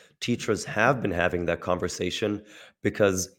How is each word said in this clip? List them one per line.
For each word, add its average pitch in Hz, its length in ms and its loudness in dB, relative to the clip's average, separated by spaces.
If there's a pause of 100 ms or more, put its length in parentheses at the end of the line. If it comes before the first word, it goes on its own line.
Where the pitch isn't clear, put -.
(220)
teachers 113 440 -2
have 117 380 2
been 98 80 0
having 87 360 0
that 82 140 0
conversation 90 840 -2 (400)
because, 98 460 2 (100)